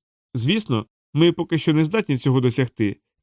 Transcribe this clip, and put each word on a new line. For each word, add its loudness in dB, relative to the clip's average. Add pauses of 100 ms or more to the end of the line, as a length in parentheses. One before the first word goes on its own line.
(340)
Звісно, -2 (280)
ми 4
поки -4
що 0
не 2
здатні -2
цього 0
досягти, -2 (260)